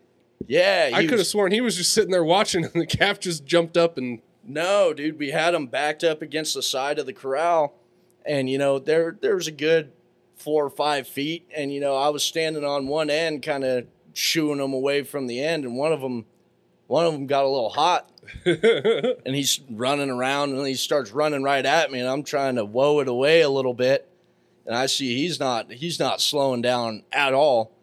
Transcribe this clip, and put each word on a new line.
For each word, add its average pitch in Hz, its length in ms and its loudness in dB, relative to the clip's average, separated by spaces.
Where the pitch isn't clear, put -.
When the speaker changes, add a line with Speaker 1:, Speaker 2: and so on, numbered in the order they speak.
Speaker 1:
Yeah, 175 460 4
Speaker 2:
I - 80 2
Speaker 1:
he 165 60 2
Speaker 2:
coulda 220 120 2
Speaker 1:
was 175 100 0
Speaker 2:
sworn 202 220 2
he 214 80 2
was 233 160 0
just 175 180 -2
sitting 190 180 2
there 180 120 2
watching 180 420 2
<laughs> - 80 -10
and - 80 -
the 156 40 0
calf 202 340 0
just 160 260 -8
jumped 170 300 2
up 170 220 2
and 123 240 -6
Speaker 1:
No, 175 480 0
dude, 151 260 -6
we 143 120 -4
had 160 220 2
him 151 140 -2
backed 147 380 -2
up 156 160 0
against 151 320 -6
the 135 100 -6
side 139 340 -2
of 147 80 -4
the 131 80 -10
corral. 151 600 0
And, 135 240 0
you 135 80 0
know, 139 220 2
there, 160 400 0
there 202 160 2
was 170 120 -2
a 160 40 -8
good 156 400 0
four 151 280 0
or 139 40 -4
five 143 360 -2
feet. 156 480 -6
And, 143 200 -6
you 143 80 -6
know, 139 160 0
I 139 100 2
was 147 160 0
standing 160 400 -2
on 143 240 -2
one 151 220 0
end, 156 320 0
kinda 135 420 -2
shooing 147 480 0
him 135 100 -2
away 139 320 0
from 139 240 -6
the 120 160 -4
end. 156 220 -2
And 120 100 -8
one 147 160 0
of 147 100 -2
'em, 123 240 -6
one 151 180 2
of 165 80 2
'em 139 140 -6
got 139 160 2
a 135 60 2
little 131 220 0
hot. 160 380 2
Speaker 2:
<laughs> - 0 -
Speaker 1:
And 185 920 0
he's 139 340 0
running 135 400 -2
around 135 440 0
and 139 140 -4
he 135 80 -2
starts 131 360 -2
running 147 320 0
right 139 220 2
at 143 260 2
me. 127 80 -6
And 127 100 -2
I'm 139 140 -2
trying 135 320 -2
to 110 100 0
woe 135 340 2
it 131 80 0
away 135 340 4
a 151 80 4
little 131 240 0
bit. 127 340 2
And 110 100 -4
I 131 120 0
see 131 300 -2
he's 151 220 -2
not, 123 320 -2
he's 143 280 -8
not 123 220 0
slowing 135 400 0
down 117 420 -2
at 139 200 2
all. 135 380 4